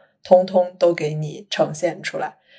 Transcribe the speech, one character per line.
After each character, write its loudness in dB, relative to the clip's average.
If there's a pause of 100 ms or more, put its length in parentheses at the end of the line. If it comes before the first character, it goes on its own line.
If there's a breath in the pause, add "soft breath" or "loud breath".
(220 soft breath)
通 6
通 0
都 2
给 -4
你 -8
呈 -2
现 -6
出 -8
来。 -8 (240 soft breath)